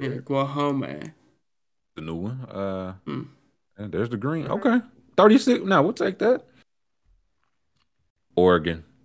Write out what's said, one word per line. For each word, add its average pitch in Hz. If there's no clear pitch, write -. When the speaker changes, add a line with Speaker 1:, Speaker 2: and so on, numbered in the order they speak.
Speaker 1:
Yeah, 135
Speaker 2:
Sure. 127
Speaker 1:
Guajome. 139
Speaker 3:
The 80
new 80
one. 113
Uh, 95
Speaker 1:
Hmm. 135
Speaker 3:
yeah, 104
there's 104
the 120
green. 143
Speaker 2:
All -
right. 247
Speaker 3:
Okay. -
Thirty-six. 233
Now, 185
we'll 180
take -
that. 233
Oregon. 85